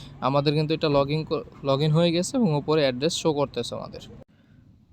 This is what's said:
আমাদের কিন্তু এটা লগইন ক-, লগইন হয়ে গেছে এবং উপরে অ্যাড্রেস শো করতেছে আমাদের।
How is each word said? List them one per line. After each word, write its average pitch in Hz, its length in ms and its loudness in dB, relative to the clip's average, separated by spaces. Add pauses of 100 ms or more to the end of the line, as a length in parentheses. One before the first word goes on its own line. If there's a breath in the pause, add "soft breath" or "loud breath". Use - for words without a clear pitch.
(200 loud breath)
আমাদের 143 340 2
কিন্তু 156 200 0
এটা 156 140 0
লগইন 143 360 2
ক-, 151 200 -6 (200)
লগইন 139 260 2
হয়ে 170 220 4
গেছে 180 240 -2
এবং 185 200 2
উপরে 151 240 0
অ্যাড্রেস 135 320 0
শো 165 200 0
করতেছে 131 420 -4
আমাদের। - 260 -12 (920 soft breath)